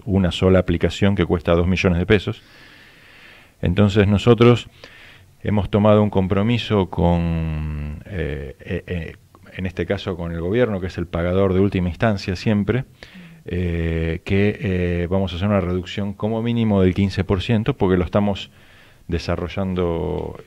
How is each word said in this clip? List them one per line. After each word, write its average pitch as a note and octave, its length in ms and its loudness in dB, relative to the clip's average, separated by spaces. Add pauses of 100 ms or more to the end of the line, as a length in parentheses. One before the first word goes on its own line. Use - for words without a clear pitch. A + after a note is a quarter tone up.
una F#2 260 2
sola F#2 260 4
aplicación F2+ 580 0
que F2+ 80 2
cuesta F2 300 0
dos E2+ 140 2
millones F2 320 2
de F2+ 80 -2
pesos. - 340 0 (1200)
Entonces G2 460 4
nosotros A#2 600 4 (760)
hemos G2 260 -2
tomado G#2+ 320 4
un G#2 80 2
compromiso G2 800 0
con, D#2+ 1160 -2
eh, D2 520 -8
eh, F2+ 280 -8
eh, E2+ 280 -8 (400)
en F#2 120 -6
este F2+ 180 -6
caso G2 320 -4
con E2+ 140 -6
el E2+ 100 -6
gobierno, G#2+ 400 0
que F#2 60 -4
es - 100 -10
el F2 80 -4
pagador F2+ 480 0
de F#2 60 2
última F#2+ 300 2
instancia G2 460 -2
siempre, G#2+ 500 0 (640)
eh, E2 760 -2
que, G2+ 340 2
eh, F2 500 -2
vamos F#2+ 220 -2
a F2 60 -8
hacer G2 100 -2
una G2+ 140 2
reducción F#2 520 -4
como A2 300 -4
mínimo A2+ 380 2
del F#2 120 4
quince G2 300 0
por F#2 180 0
ciento, A2 360 0
porque F#2 180 2
lo F2+ 80 2
estamos G2+ 480 -2 (560)
desarrollando E2+ 1400 -4